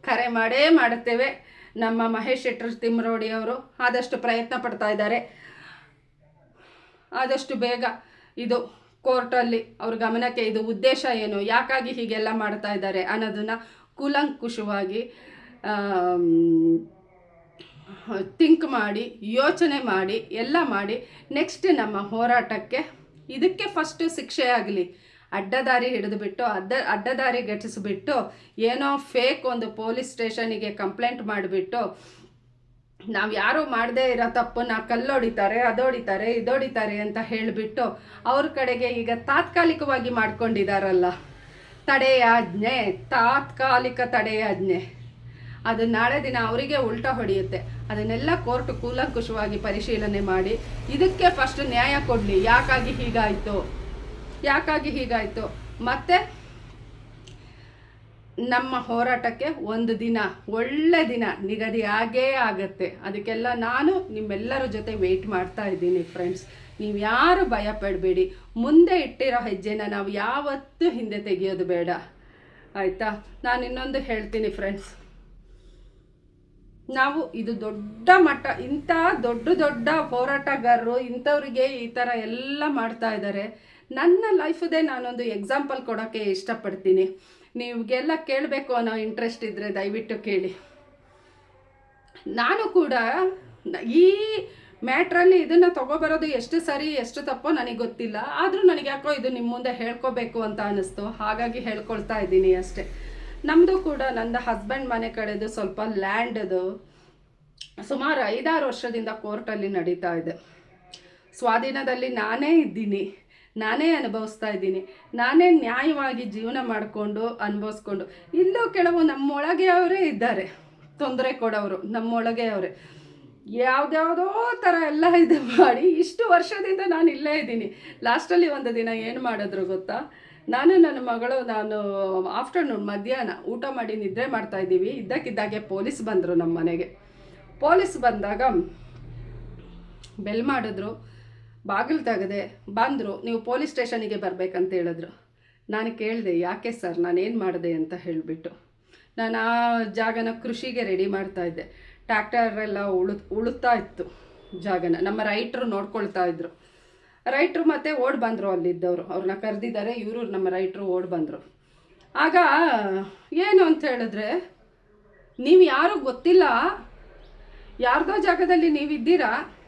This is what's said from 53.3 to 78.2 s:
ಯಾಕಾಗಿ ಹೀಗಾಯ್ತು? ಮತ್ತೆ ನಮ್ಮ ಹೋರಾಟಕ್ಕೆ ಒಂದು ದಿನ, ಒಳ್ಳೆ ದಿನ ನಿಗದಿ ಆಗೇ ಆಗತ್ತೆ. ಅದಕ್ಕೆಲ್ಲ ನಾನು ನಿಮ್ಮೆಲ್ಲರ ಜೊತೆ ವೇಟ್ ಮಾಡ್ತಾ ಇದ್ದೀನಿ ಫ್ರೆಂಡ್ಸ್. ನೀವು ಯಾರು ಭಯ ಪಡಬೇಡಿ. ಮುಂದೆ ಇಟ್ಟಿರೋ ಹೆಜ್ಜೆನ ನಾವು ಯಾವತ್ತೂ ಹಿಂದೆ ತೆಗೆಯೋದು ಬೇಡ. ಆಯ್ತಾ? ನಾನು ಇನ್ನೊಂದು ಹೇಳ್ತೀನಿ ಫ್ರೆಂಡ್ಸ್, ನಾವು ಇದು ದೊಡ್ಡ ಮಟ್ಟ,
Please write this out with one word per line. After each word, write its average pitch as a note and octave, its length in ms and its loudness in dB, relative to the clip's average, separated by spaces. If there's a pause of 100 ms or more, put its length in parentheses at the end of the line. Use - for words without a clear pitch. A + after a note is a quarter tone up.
ಯಾಕಾಗಿ D4 460 0
ಹೀಗಾಯ್ತು? A3+ 640 -4 (300)
ಮತ್ತೆ C4+ 580 0 (2000)
ನಮ್ಮ B3+ 380 -2
ಹೋರಾಟಕ್ಕೆ B3 880 -2
ಒಂದು A3 360 -2
ದಿನ, A3+ 180 0 (300)
ಒಳ್ಳೆ D4 600 2
ದಿನ A#3 160 -2 (180)
ನಿಗದಿ A3 400 -2
ಆಗೇ A#3 500 0
ಆಗತ್ತೆ. G3 720 -2
ಅದಕ್ಕೆಲ್ಲ G#3+ 500 -4
ನಾನು C4+ 580 0
ನಿಮ್ಮೆಲ್ಲರ G#3+ 520 -4
ಜೊತೆ G#3+ 300 -6
ವೇಟ್ F#3+ 320 0
ಮಾಡ್ತಾ F#3+ 400 -4
ಇದ್ದೀನಿ F3 360 0
ಫ್ರೆಂಡ್ಸ್. F3 440 -6 (340)
ನೀವು G#3 180 -4
ಯಾರು C4 460 4
ಭಯ G#3+ 360 -2
ಪಡಬೇಡಿ. F#3 540 0 (220)
ಮುಂದೆ D#4+ 440 8
ಇಟ್ಟಿರೋ A#3+ 440 -2
ಹೆಜ್ಜೆನ G#3+ 440 -4
ನಾವು G3+ 200 -4
ಯಾವತ್ತೂ C4+ 800 -2
ಹಿಂದೆ G#3+ 280 -6
ತೆಗೆಯೋದು F#3+ 460 -2
ಬೇಡ. F3 260 0 (840)
ಆಯ್ತಾ? G3+ 520 -4 (180)
ನಾನು B3 200 0
ಇನ್ನೊಂದು C4 340 -6
ಹೇಳ್ತೀನಿ G#3+ 520 -4
ಫ್ರೆಂಡ್ಸ್, G3 440 -6 (2000)
ನಾವು C#4 420 0
ಇದು A3+ 280 -6
ದೊಡ್ಡ G#3+ 560 -2
ಮಟ್ಟ, C#4+ 300 6